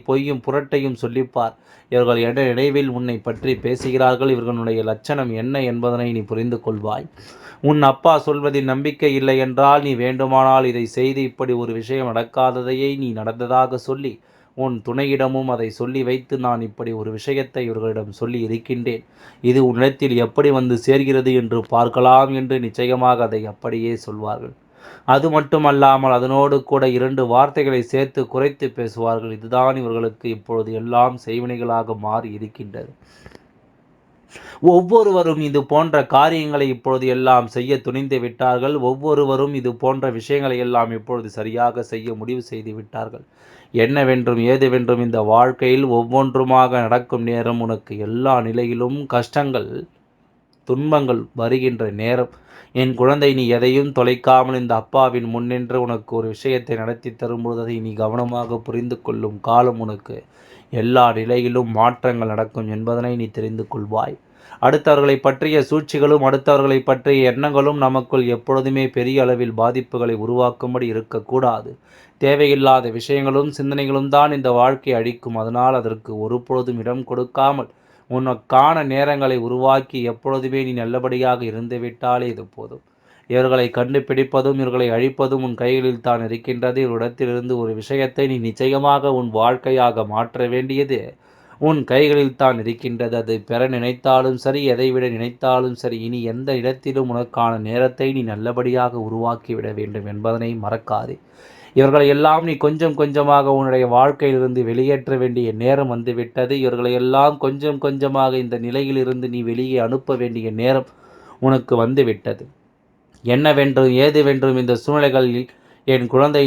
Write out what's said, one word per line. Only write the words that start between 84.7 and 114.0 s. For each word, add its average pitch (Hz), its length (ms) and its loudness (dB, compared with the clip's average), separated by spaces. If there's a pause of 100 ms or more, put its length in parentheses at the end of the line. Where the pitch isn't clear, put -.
அழிப்பதும் 131 560 0
உன் 120 140 -6
கைகளில் 123 460 0
தான் 120 200 0
இருக்கின்றது. 120 560 -4
இவரிடத்திலிருந்து 120 760 -4
ஒரு 113 160 -4
விஷயத்தை 131 540 -4
நீ 131 120 -2
நிச்சயமாக 139 760 0
உன் 123 180 -2
வாழ்க்கையாக 120 720 2
மாற்ற 117 420 -4
வேண்டியது 131 520 -2 (600)
உன் 156 220 2
கைகளில் 139 580 2
தான் 131 180 4
இருக்கின்றது. 117 580 -6
அதை 113 200 -2 (100)
பெற 120 200 -2
நினைத்தாலும் 127 720 0
சரி, 135 280 -2
எதை 127 260 2
விட 127 180 0
நினைத்தாலும் 123 720 -2
சரி, 117 240 -6
இனி 120 180 -6
எந்த 120 340 -6
இடத்திலும் 131 540 -2
உனக்கான 120 480 -2
நேரத்தை 127 540 -2
நீ 135 100 -2
நல்லபடியாக 120 760 -2
உருவாக்கிவிட 113 720 -6
வேண்டும் 104 380 -8
என்பதனை 113 400 -4 (120)
மறக்காதே. 107 540 -6 (580)
இவர்களை 135 340 6
எல்லாம் 156 400 4
நீ 160 80 -2
கொஞ்சம் 151 380 0
கொஞ்சமாக 143 580 2
உன்னுடைய 131 340 2
வாழ்க்கையிலிருந்து 127 760 2
வெளியேற்ற 131 540 0
வேண்டிய 123 320 0 (140)
நேரம் 135 300 2
வந்துவிட்டது. 120 640 -4
இவர்களை 123 340 0
எல்லாம் 135 440 2
கொஞ்சம் 139 460 -4
கொஞ்சமாக 135 540 0
இந்த 120 200 -4
நிலையிலிருந்து 127 720 -2
நீ 120 140 -6
வெளியே 127 360 -2
அனுப்ப 127 360 -2
வேண்டிய 117 340 -6 (120)
நேரம் 131 280 0 (520)
உனக்கு 131 420 2
வந்துவிட்டது. 120 640 0 (760)
என்னவென்றும் 135 760 4
ஏதுவென்றும் 139 640 4